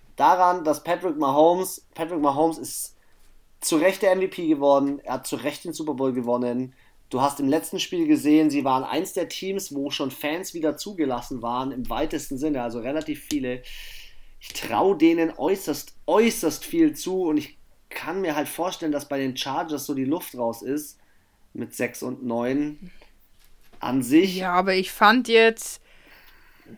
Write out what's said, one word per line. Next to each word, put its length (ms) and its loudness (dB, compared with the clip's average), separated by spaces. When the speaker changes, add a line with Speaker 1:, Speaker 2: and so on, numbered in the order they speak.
Speaker 1:
daran, 480 6
dass 220 0
Patrick 320 -2
Mahomes, 680 4
Patrick 240 -4
Mahomes 380 2
ist 360 -10
zu 140 -2
Recht 280 4
der 100 6
M 80 2
V 80 0
P 180 -6
geworden, 560 4
er 120 -4
hat 120 -6
zu 80 -6
Recht 300 -6
den 80 -8
Super 220 -6
Bowl 180 0
gewonnen. 640 -2
Du 100 -2
hast 200 0
im 80 0
letzten 320 0
Spiel 260 -2
gesehen, 440 6
sie 140 0
waren 200 2
eins 300 -4
der 140 -2
Teams, 460 -6
wo 160 -4
schon 220 -4
Fans 420 -6
wieder 220 -2
zugelassen 680 -4
waren, 300 -4
im 180 -6
weitesten 480 -4
Sinne, 240 -2
also 160 -6
relativ 460 -6
viele. 380 -6
Ich 140 -16
trau 420 2
denen 420 4
äußerst, 600 -4
äußerst 580 2
viel 300 2
zu 300 -4
und 140 2
ich 200 -8
kann 320 -8
mir 160 -2
halt 120 -2
vorstellen, 440 -4
dass 160 -4
bei 100 -4
den 180 -4
Chargers 500 -4
so 80 -4
die 100 -2
Luft 340 -4
raus 240 -4
ist 380 -6
mit 220 -10
sechs 300 -6
und 200 -8
neun. 680 -4
An 240 0
sich 320 4
Speaker 2:
Ja, 160 -2
aber 240 2
ich 160 -2
fand 340 6
jetzt, 560 4